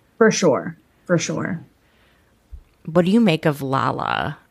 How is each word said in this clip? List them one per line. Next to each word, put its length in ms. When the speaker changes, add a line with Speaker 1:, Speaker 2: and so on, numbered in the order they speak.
Speaker 1:
For 160
sure. 440
For 140
sure. 440
Speaker 2:
What 180
do 80
you 80
make 240
of 180
Lala 760